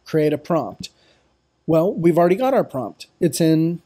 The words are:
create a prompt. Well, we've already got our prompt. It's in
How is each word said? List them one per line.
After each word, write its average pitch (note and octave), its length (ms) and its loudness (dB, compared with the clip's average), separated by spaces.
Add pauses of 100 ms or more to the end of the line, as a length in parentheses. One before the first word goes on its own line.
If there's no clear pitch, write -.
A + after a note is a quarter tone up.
create D3+ 280 0
a D3 60 -2
prompt. C#3+ 500 -6 (760)
Well, D#3+ 260 2
we've E3+ 260 2
already F3 160 4
got C4 200 -2
our F#3+ 100 0
prompt. - 420 -12 (140)
It's F3 200 0
in D#3+ 460 0